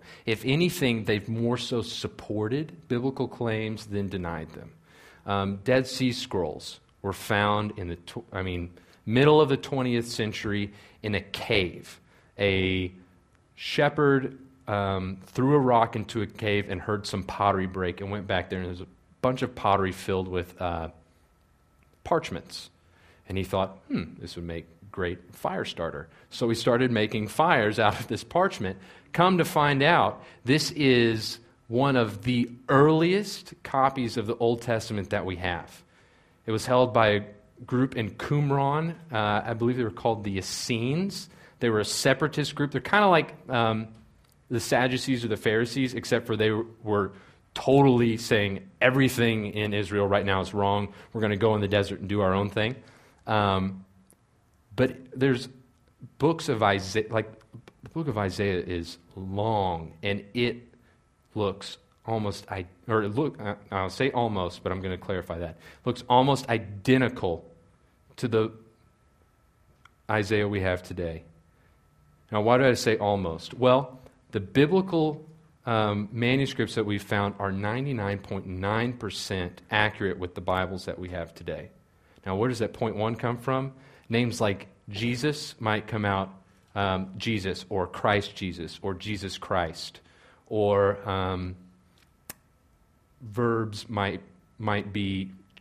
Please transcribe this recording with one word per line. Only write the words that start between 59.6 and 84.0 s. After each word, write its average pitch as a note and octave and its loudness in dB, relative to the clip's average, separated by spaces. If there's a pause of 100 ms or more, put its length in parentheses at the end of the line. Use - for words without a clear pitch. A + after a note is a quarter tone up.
and G2+ -4 (100)
it A#2+ -2 (720)
looks G2+ -4 (300)
almost, G#2+ -4
I, F#2+ -6 (220)
or A2 2
it G2+ -2
look, C#3 -2
I, G#2 -6 (140)
I'll F#2+ -2
say C3 0
almost, G#2 -2
but F#2 -2
I'm F#2+ -4
gonna F#2+ -4
clarify F2+ -6
that. E2 -8 (280)
Looks B2 -2
almost C3 4
identical A2 0 (720)
to B2+ -4
the A2 2 (1600)
Isaiah G#2 2
we G2+ -2
have F2+ 0
today. E2+ -8 (1080)
Now, G#2+ 0
why A#2+ 6
do C3+ 4
I A#2+ 6
say A2+ 2
almost? G2 -2
Well, B2+ 2 (320)
the A2 -2
biblical, D#3 2 (440)
um, G#2 0
manuscripts B2 0
that G#2+ 0
we've G#2 -2
found G2+ 0
are G2 -2
ninety-nine G#2 -4
point G2 -8
nine G#2 0
percent F#2+ -6
accurate G#2 2
with F#2 -8
the F2+ -10
Bibles F#2 -2
that F#2 -6
we F2+ -10
have E2+ -8
today. D#2 -10 (560)
Now, F#2+ -2
where A#2 2
does A#2+ -2
that G#2+ 0
point A2 -4
one A2 -2
come A#2+ -2
from? C3 -4 (340)